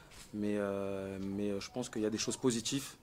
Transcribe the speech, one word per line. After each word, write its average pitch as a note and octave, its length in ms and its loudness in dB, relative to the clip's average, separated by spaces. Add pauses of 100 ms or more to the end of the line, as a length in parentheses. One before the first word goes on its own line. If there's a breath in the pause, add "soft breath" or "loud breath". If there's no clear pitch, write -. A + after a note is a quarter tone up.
(340 loud breath)
mais, G#2 220 2
euh, G2 680 0
mais, G2+ 300 0
euh, G2 80 0
je - 100 -8
pense B2 180 -4
qu'il A2 140 0
y G#2+ 40 4
a G#2+ 40 4
des G#2+ 80 0
choses A2+ 180 0
positives. B2+ 680 2